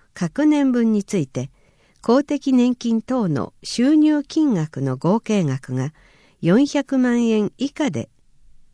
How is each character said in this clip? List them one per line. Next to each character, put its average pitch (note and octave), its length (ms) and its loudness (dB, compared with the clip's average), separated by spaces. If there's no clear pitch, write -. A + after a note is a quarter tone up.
各 F3+ 320 -2
年 C#4+ 260 2
分 A#3 200 0
に G#3 120 0
つ - 140 -4
い C#3+ 100 -2
て、 B2+ 240 -10
公 C4+ 220 2
的 C#4+ 280 -4
年 B3 240 2
金 A3+ 260 -2
等 A#3+ 280 -4
の C3+ 240 -4
収 C4+ 320 0
入 D4+ 280 2
金 D4+ 300 0
額 D#3 280 -4
の C3 160 -2
合 F#3+ 220 0
計 G#3 240 -2
額 C3 300 -4
が C3 200 -4
四 A3 240 4
百 C#4 320 -2
万 A#3+ 300 0
円 G#3+ 300 0
以 C#4 120 -4
下 C#4 220 -4
で、 A#2 180 -8